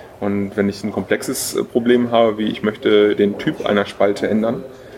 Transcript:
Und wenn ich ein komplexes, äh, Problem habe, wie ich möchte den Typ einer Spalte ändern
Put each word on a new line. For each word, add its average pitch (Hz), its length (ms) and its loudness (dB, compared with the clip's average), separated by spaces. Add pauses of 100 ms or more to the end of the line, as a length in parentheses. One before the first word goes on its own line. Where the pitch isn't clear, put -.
(200)
Und 101 360 -2
wenn 101 120 2
ich - 160 -6
ein 104 80 -6
komplexes, - 640 -4
äh, - 80 0
Problem 120 460 2
habe, 113 280 2
wie 107 100 -2
ich - 140 -6
möchte 107 540 4
den 101 220 2
Typ - 280 -4
einer 101 180 2
Spalte 101 440 0
ändern 110 340 -2 (360)